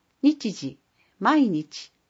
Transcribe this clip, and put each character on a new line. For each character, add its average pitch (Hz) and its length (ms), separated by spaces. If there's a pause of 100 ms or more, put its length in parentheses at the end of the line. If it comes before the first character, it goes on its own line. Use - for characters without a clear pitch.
(220)
日 285 300
時、 135 260 (400)
毎 262 300
日、 - 460 (160)